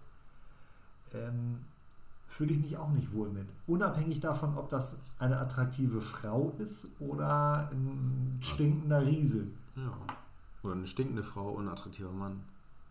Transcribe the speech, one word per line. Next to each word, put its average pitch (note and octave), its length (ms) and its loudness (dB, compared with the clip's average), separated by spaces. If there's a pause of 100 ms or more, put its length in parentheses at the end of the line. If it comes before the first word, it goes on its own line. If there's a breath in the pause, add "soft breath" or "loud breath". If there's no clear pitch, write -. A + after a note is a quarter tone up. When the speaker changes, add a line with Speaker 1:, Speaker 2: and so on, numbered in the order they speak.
(1120 soft breath)
Speaker 1:
Ähm, A#2+ 460 -2 (680)
fühle D3+ 260 2
ich D3 60 4
mich - 180 -2
auch D3+ 120 -2
nicht B2+ 240 2
wohl G#2+ 160 0
mit. G2 180 -4 (200)
Unabhängig E3 520 4
davon, D3 380 2
ob C#3+ 120 -4
das B2+ 280 0 (220)
eine B2+ 200 4
attraktive A#2+ 640 2
Frau A#2 560 0
ist - 300 -6 (120)
oder D3 720 2
ein C3 680 0
Speaker 2:
Ja. B2+ 40 -2
Speaker 1:
stinkender D3 600 6
Riese. B2+ 420 4 (300)
Speaker 2:
Ja. C3 160 -4 (680)
Oder G2 100 0
eine F#2 140 -2
stinkende B2 360 0
Frau G2+ 280 -6
und G2+ 160 -2
ein F2+ 40 -4
attraktiver F#2+ 400 -8
Mann. F#2+ 300 -4 (500)